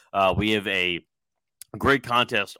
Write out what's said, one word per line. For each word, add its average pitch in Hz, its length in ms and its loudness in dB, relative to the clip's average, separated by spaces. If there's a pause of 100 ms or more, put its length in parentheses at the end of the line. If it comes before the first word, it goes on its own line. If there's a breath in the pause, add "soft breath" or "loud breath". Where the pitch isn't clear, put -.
(140 soft breath)
Uh, 95 200 4
we 107 180 0
have 104 140 0
a 90 380 -2 (720)
great 123 260 2
contest 120 580 -2